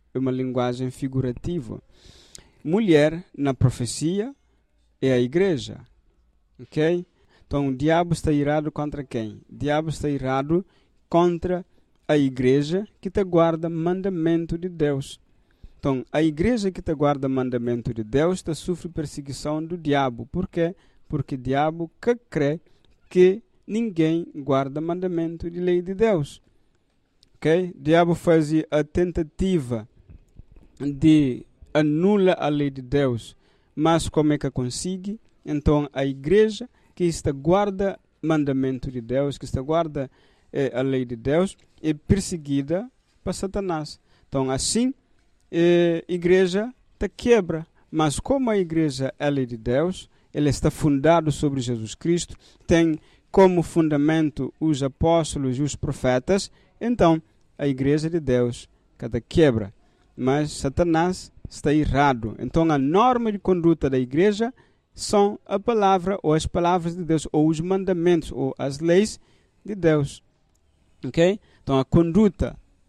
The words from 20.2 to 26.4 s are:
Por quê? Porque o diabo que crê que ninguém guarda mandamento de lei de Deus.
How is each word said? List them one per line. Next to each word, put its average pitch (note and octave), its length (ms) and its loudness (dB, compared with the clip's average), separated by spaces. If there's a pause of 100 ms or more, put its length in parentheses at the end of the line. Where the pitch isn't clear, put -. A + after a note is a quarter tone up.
Por F3 220 -6
quê? E3+ 280 -2 (320)
Porque - 280 -6
o - 20 -6
diabo D#3 540 -2 (100)
que A#3+ 140 2
crê D#3 440 -2 (500)
que F#3 320 4 (240)
ninguém E3+ 600 -2 (100)
guarda C#3 460 -2
mandamento E3+ 680 -4
de E3+ 100 -10
lei F3+ 220 0
de F3+ 120 -8
Deus. F#3+ 480 0 (920)